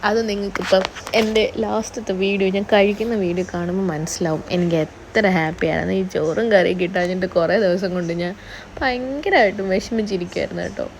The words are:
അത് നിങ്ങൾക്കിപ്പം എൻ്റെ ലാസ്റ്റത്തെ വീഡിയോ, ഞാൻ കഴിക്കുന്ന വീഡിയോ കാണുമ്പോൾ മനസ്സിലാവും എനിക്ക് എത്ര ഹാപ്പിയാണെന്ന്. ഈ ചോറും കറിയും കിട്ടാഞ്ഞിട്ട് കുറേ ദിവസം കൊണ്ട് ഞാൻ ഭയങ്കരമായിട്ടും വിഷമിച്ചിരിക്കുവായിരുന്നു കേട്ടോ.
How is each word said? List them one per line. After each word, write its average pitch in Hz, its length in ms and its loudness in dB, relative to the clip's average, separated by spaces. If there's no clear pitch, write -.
അത് 220 260 2
നിങ്ങൾക്കിപ്പം 190 540 0
എൻ്റെ 220 440 4
ലാസ്റ്റത്തെ 214 560 -4
വീഡിയോ, 196 360 2
ഞാൻ 196 240 0
കഴിക്കുന്ന 208 420 2
വീഡിയോ 180 380 0
കാണുമ്പോൾ 175 300 -2
മനസ്സിലാവും 160 680 -2
എനിക്ക് 175 260 2
എത്ര 175 520 0
ഹാപ്പിയാണെന്ന്. 165 640 0
ഈ 190 100 0
ചോറും 185 480 0
കറിയും 180 280 4
കിട്ടാഞ്ഞിട്ട് 180 460 0
കുറേ 175 340 2
ദിവസം 180 340 0
കൊണ്ട് 170 200 -2
ഞാൻ 175 220 -4
ഭയങ്കരമായിട്ടും 254 880 2
വിഷമിച്ചിരിക്കുവായിരുന്നു 185 920 -2
കേട്ടോ. 165 260 -6